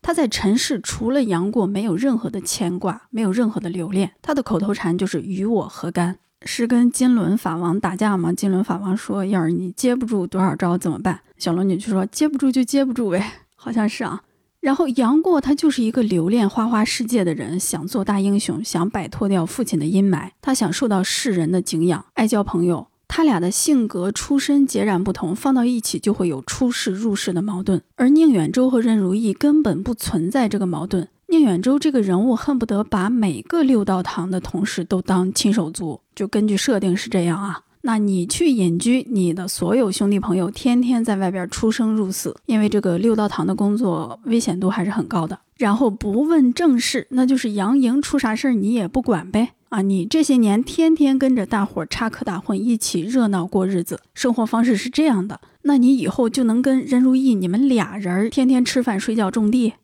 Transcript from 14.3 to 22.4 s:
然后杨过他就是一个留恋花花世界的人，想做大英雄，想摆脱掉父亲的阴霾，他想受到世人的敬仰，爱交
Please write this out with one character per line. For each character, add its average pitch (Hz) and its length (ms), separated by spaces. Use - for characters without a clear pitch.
然 277 140
后 330 120
杨 254 320
过 339 220
他 269 140
就 302 160
是 254 100
一 220 100
个 247 120
留 180 260
恋 220 180
花 220 200
花 226 180
世 - 180
界 220 220
的 165 80
人， 143 260
想 - 280
做 156 180
大 202 140
英 202 200
雄， - 240
想 175 240
摆 202 200
脱 - 200
掉 190 160
父 233 200
亲 185 160
的 147 80
阴 196 200
霾， 180 220
他 269 140
想 202 180
受 240 160
到 190 160
世 - 280
人 170 200
的 180 80
敬 175 280
仰， 180 260
爱 220 140
交 214 160